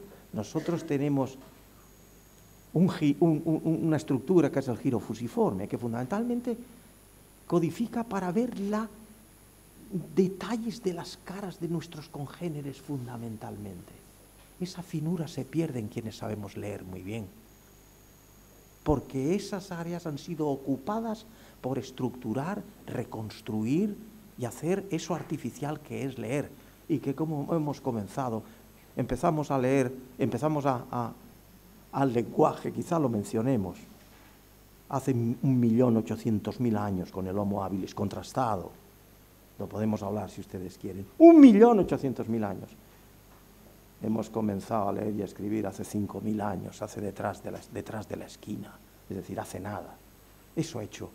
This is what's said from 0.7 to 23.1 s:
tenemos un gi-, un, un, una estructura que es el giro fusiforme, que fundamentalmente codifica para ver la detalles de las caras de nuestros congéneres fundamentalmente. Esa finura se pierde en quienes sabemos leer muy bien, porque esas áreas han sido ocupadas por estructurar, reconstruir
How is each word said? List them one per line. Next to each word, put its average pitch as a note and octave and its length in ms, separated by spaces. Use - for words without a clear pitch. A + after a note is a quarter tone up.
tenemos C#3 500
un F3 140
gi-, D3+ 320
un, D#3+ 240
un, D#3+ 420
una D#3 120
estructura D3 540
que C#3 80
es C3+ 80
el A#2 100
giro A#2+ 220
fusiforme, A#2 680
que - 120
fundamentalmente G#3 760
codifica F3 560
para F#3+ 280
ver A3+ 280
la G#3 280
detalles F#3+ 680
de F3+ 100
las - 300
caras F#3+ 360
de E3 100
nuestros D#3 400
congéneres C#3+ 680
fundamentalmente. A2+ 1160
Esa F3+ 240
finura D#3+ 440
se - 180
pierde D#3 340
en G#2+ 80
quienes A2+ 300
sabemos G#2 400
leer G2+ 260
muy F#2 180
bien, G#2 240
porque C#3 520
esas G3 360
áreas E3+ 340
han D3 120
sido D3+ 320
ocupadas G#3 760
por C3 180
estructurar, B2+ 840
reconstruir A2+ 1120